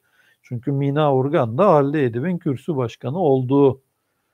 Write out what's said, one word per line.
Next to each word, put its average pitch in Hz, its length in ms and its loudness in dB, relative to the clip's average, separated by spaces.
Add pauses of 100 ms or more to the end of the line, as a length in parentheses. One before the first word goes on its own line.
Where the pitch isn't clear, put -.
(420)
Çünkü 123 300 -8
Mina 139 440 0
Urgan 131 420 0
da 196 100 2
Halide 147 360 2
Edip'in 131 340 -4
kürsü 147 380 -6
başkanı 127 440 -6
olduğu 135 640 2 (520)